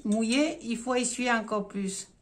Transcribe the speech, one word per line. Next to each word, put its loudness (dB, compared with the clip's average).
mouillé, 2
il -4
faut -2
essuyer 0
encore 0
plus. -6